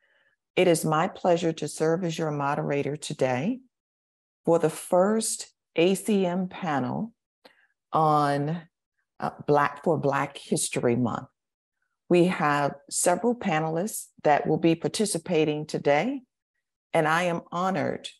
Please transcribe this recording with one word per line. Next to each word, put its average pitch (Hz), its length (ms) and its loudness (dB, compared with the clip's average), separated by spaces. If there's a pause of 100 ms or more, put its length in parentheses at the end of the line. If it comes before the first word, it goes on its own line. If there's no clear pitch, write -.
(540)
It 180 140 4
is 160 160 4
my 156 240 2
pleasure 170 460 0
to 156 120 -8
serve 165 380 -2
as 160 140 -4
your 160 120 -2
moderator 143 680 -2
today 147 640 -2 (840)
for 165 140 4
the 156 100 2
first 196 840 0 (200)
A 185 200 4
C 190 320 0
M 185 220 -2
panel 143 680 -4 (800)
on, 151 680 2 (580)
uh, 147 120 -6 (160)
Black, 143 360 2
for 165 140 2
Black 139 400 -2
History 131 600 -2
Month. 120 320 -4 (840)
We 175 160 6
have 143 480 0 (160)
several 180 440 0
panelists 165 760 -4 (140)
that 147 240 4
will 156 120 0
be 165 160 4
participating 156 880 -2
today, 156 560 0 (720)
and 156 160 2
I 165 140 2
am 170 180 -2 (100)
honored 170 680 -4